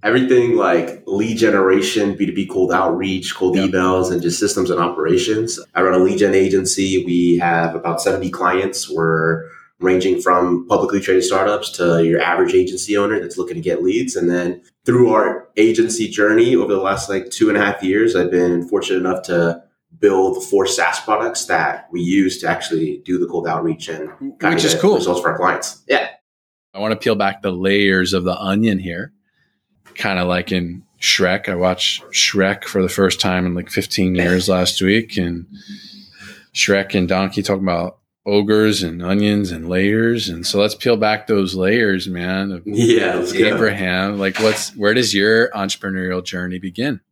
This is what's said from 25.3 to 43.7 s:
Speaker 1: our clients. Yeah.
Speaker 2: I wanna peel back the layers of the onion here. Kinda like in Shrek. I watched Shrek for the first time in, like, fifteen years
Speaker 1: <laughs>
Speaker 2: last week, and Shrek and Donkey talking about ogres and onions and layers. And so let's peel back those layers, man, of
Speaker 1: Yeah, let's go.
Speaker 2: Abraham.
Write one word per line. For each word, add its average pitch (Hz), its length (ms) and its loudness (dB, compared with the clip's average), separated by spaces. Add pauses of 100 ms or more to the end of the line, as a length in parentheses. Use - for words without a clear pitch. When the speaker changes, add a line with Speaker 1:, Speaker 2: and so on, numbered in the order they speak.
Speaker 1:
our - 60 -6
clients. - 520 -4
Yeah. - 180 0 (680)
Speaker 2:
I 95 60 -14
wanna 107 160 0
peel 110 200 0
back 98 260 -2
the 98 100 -2
layers 95 640 2
of 90 100 0
the 90 160 -2
onion 101 400 0
here. 90 320 -8 (840)
Kinda 95 300 -2
like 90 300 -2
in 87 300 -4 (180)
Shrek. - 480 0
I 92 60 -4
watched 90 460 -2 (100)
Shrek 98 520 0
for - 180 -2
the 90 80 2
first 95 300 0
time 92 260 0
in, 90 80 -2
like, 90 160 -8
fifteen 95 460 0
years 90 340 2
Speaker 1:
<laughs> - 0 -
Speaker 2:
last 90 320 0
week, 107 360 0
and 87 280 -4 (1080)
Shrek 98 420 0
and 90 120 2
Donkey 95 340 -2
talking 95 220 -2
about 90 340 -2 (300)
ogres 104 540 2
and 87 220 -6
onions 104 480 0
and 80 180 -8
layers. 104 600 0
And 85 160 -8
so 101 140 -2
let's 104 160 0
peel 120 220 0
back 107 300 0
those 98 260 0
layers, 98 540 0
man, 92 440 -4
of 87 140 -10
Speaker 1:
Yeah, 107 500 2
let's - 180 -4
go. 117 120 2
Speaker 2:
Abraham. 101 720 -2